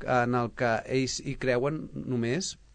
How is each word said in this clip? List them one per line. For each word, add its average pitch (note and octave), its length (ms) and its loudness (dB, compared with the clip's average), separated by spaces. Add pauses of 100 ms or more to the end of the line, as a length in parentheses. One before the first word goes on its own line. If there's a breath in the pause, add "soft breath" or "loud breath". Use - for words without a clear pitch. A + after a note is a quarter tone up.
en B2 300 4
el A#2+ 160 0
que A#2 340 2
ells C3 380 0
hi C3+ 160 -6
creuen B2+ 540 0
només, B2+ 640 -2 (180)